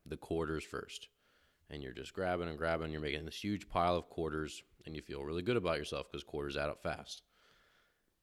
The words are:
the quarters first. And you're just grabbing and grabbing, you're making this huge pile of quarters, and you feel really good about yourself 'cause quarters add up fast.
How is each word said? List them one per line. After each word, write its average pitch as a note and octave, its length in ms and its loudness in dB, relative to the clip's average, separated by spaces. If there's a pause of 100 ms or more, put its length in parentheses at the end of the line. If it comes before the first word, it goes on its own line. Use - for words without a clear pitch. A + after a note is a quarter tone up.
the D2 120 -6
quarters D#2+ 460 0
first. - 460 -8 (600)
And D2 120 -6
you're C2 120 -6
just C2 200 -10
grabbing F2+ 340 2
and D#2 100 -4
grabbing, D#2+ 340 2
you're D#2 100 -2
making D2+ 240 0
this - 180 -8
huge G2+ 240 0
pile F2 280 6
of E2 140 0
quarters, D#2 540 -2 (220)
and D#2 100 -8
you D2+ 60 -6
feel C#2 220 -6
really D#2+ 180 0
good A#2 160 4
about E2+ 200 4
yourself D2 340 -2
'cause C#2+ 120 -6
quarters C#2+ 340 -2
add D2 120 4
up - 140 -4
fast. - 400 -4 (1000)